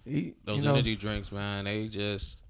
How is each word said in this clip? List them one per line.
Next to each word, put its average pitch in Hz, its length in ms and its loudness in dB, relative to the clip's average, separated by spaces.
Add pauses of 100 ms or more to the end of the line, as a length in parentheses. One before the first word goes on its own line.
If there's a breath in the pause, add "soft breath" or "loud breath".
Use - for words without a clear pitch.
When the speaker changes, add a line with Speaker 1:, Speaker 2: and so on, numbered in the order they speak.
Speaker 1:
he, 127 280 -2 (100)
Speaker 2:
Those 107 180 0
Speaker 1:
you - 20 2
know. 143 100 6
Speaker 2:
energy 110 220 4
drinks, 104 360 -4
man, 101 340 -2
they 107 220 0
just 101 640 -4